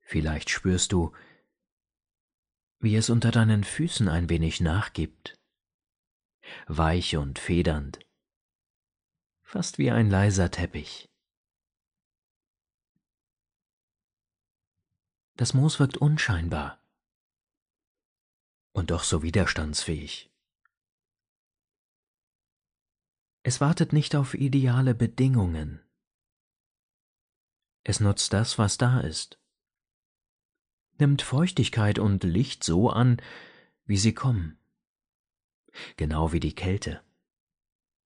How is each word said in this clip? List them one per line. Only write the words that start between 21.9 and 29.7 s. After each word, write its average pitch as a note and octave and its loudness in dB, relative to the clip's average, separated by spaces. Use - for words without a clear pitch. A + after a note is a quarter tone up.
Es B2+ -2
wartet D3+ 0
nicht D3+ 2
auf C3+ -2
ideale C3 2
Bedingungen. G2 0
Es G#2+ 0
nutzt G2+ 0
das, G#2 0
was G#2 0
da B2 2
ist, - -8